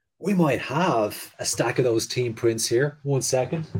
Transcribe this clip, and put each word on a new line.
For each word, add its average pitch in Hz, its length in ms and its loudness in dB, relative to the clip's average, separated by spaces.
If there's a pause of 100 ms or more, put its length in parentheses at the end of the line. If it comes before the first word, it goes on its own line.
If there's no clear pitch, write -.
(180)
we 202 160 -2
might 156 280 4
have 123 760 -2
a - 80 -8
stack 131 340 -2
of 131 60 4
those 113 220 0
team 120 260 -2
prints 113 320 0
here. 139 380 0
One 139 180 0
second. 131 460 -2 (120)